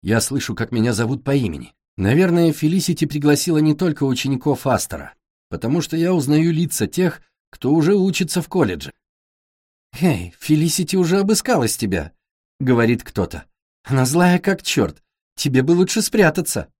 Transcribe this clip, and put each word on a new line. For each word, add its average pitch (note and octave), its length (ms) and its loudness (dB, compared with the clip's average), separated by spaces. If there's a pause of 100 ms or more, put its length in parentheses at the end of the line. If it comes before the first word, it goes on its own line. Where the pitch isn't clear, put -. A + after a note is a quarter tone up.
Я G#2+ 180 2
слышу, B2+ 360 -4
как - 160 -6
меня A#2+ 220 0
зовут A#2 300 -4
по C#3 120 0
имени. E2+ 400 -4 (200)
Наверное, E3+ 580 2
Фелисити E3 520 -2
пригласила D3 540 0
не D3+ 160 2
только D#3 280 -2
учеников C3+ 640 -2
Астера, E2 480 -4 (360)
потому C#3 300 -2
что D#3+ 160 -6
я E3+ 160 0
узнаю D#3 400 2
лица D#3 360 -2
тех, F3 340 -2 (300)
кто - 200 -2
уже E3 220 4
учится F#3 480 0
в - 80 -10
колледже. F#2 440 -2 (1080)
"Эй, G2 380 0
Фелисити D#3 560 0
уже F#3 240 2
обыскалась G3+ 580 0
тебя", — F2+ 360 -4 (460)
говорит A#2+ 440 2
кто-то. - 420 -8 (380)
"Она C3 220 2
злая F3 340 4
как F#3+ 240 -4
чёрт. - 400 -2 (320)
Тебе C3 260 0
бы D3 120 2
лучше F3+ 280 2
спрятаться". F3+ 680 0 (100)